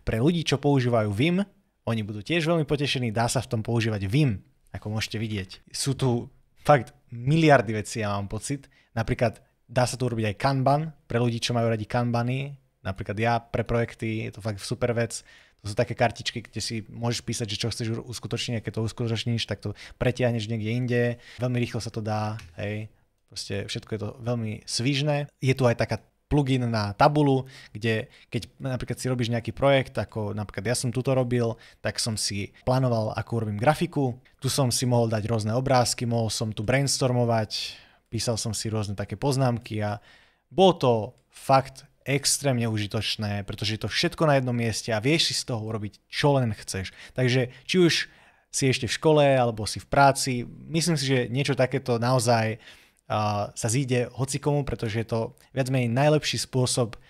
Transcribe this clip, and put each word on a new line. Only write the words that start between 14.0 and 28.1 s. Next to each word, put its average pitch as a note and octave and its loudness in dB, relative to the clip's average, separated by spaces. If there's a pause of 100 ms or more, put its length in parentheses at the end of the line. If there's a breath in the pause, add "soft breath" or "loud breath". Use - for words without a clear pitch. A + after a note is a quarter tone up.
je G#2+ -12
to G2 -16
fakt G#2 -6
super A#2+ -2
vec. A2+ -2 (400 soft breath)
To G#2 -8
sú G2+ -8
také A#2 0
kartičky, A2+ -2
kde - -12
si A2 -8
môžeš A2+ -4
písať, A#2+ -4
že G2+ -6
čo A2+ -4
chceš A2+ -4
u-, A#2+ -10
uskutočniť, A#2 -6
a - -16
keď G#2+ -8
to A2+ -2
uskutočníš, A2+ -2
tak - -8
to G#2 -4 (240 loud breath)
pretiahneš A#2 0
niekde G#2+ -4
inde. A#2+ 0 (360 loud breath)
Veľmi B2 0
rýchlo A#2 -4
sa A2 -8
to A2+ -8
dá, G#2+ -2 (240)
hej. G#2+ -6 (400)
Proste G2 -6
všetko - -8
je G#2 -4
to G#2 -6 (100)
veľmi A2+ -4
svižné. C#3+ 0
Je C3 2
tu C3 0
aj - 4
taká A2+ -2 (240)
plugin C3 2
na G#2+ 0
tabulu, C#3 4 (240 loud breath)
kde A2 -2 (160 loud breath)